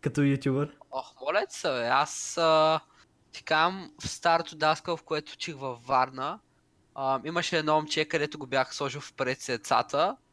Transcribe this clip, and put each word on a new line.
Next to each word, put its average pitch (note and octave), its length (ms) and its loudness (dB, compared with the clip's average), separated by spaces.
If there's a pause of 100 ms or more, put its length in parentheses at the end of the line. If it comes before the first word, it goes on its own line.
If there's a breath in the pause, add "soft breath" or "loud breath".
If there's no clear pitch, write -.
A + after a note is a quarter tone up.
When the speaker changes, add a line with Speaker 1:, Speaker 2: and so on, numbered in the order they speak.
Speaker 1:
като C#3+ 200 0
ютубър. C#3 560 0 (140)
Speaker 2:
Ох, C3 300 -10
моля E3+ 280 0
ти - 60 -14
се, - 140 -4
бе, B2 180 0
аз, C3+ 500 0
а, D#3+ 420 4 (520 soft breath)
ти - 120 -18
кам E3+ 480 0 (100)
в - 80 -6
старото E3+ 460 0
даскал, D#3 420 0
в - 60 -16
което D3+ 300 -6
учих - 220 -10
във B2+ 300 -8
Варна, C3 540 0 (560)
а, C3+ 300 0
имаше E3+ 320 0
едно D#3 180 2
момче, D#3 300 0
където D3+ 340 -4
го C#3 80 -10
бях C3 280 0
сложил C#3 260 -4
в - 120 -16
пред C3 340 -4
децата, C#3 720 0 (160)